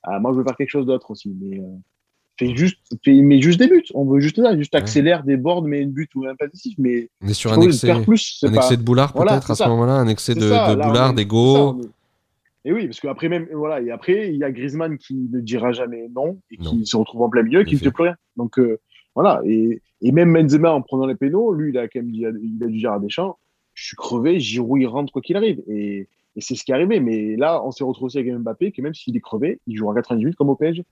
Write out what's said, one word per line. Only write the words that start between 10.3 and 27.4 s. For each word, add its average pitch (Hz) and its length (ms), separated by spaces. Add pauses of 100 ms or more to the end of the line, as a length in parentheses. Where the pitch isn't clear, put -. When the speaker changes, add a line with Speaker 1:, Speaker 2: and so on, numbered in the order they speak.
Speaker 1:
C'est 110 60
Speaker 2:
de, 107 100
Speaker 1:
ça, 110 240
Speaker 2:
de - 40
Speaker 1:
là, - 100
Speaker 2:
boulard, 123 220
Speaker 1:
on - 20
est, - 40
Speaker 2:
d'ego. 113 380
Speaker 1:
c'est 139 60
ça, 143 60
on 127 160
est, 110 60 (760)
et 143 80
oui, 214 140
parce 113 140
qu'après 143 280
même, 165 240
voilà, 151 280
et 120 100
après, 185 420
il 143 60
y 147 60
a 139 80
Griezmann 143 460
qui - 160 (180)
ne 123 80
dira 120 320
jamais 117 420
non 160 240 (120)
et 107 100
Speaker 2:
Non. 85 100
Speaker 1:
qui 113 160
se - 100
retrouve 113 260
en 117 60
plein 117 140
milieu, 127 180
Speaker 2:
En 214 40
Speaker 1:
qui 160 60
ne 151 60
Speaker 2:
effet. 135 100
Speaker 1:
fait 135 60
plus 165 120
rien. 175 100 (220)
Donc, 120 220
euh, 117 200 (360)
voilà, 165 300
et, 110 380 (180)
et 120 100
même 165 220
Benzema 160 400
en 135 100
prenant 131 240
les 131 80
pénaux, 190 380
lui, 151 180
il 123 80
a 117 80
quand 120 140
même 120 100
dit, 113 140
il 113 400
a - 20
dû 110 120
dire 110 140
à 104 60
Deschamps, 165 400 (360)
je - 120
suis - 100
crevé, 147 440
Giroud, 120 400
il 127 60
rentre 135 260
quoi 131 100
qu'il 175 140
arrive. 202 320
Et, 101 400 (260)
et 110 60
c'est - 140
ce - 100
qui - 60
est 131 40
arrivé. 185 260
Mais 110 360
là, 147 260